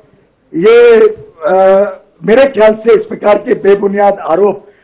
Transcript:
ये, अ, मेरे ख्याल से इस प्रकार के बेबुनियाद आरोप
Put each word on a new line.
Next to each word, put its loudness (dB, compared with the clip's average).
ये, 4
अ, 0
मेरे 2
ख्याल 0
से 2
इस -2
प्रकार -2
के -6
बेबुनियाद -2
आरोप -2